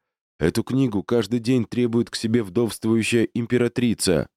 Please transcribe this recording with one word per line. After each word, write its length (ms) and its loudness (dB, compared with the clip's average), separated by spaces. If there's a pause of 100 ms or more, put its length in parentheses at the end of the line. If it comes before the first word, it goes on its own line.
(380)
"Эту 260 0
книгу 380 0
каждый 380 0
день 260 0
требует 440 0
к 60 -10
себе 280 0
вдовствующая 880 0
императрица", — 1040 0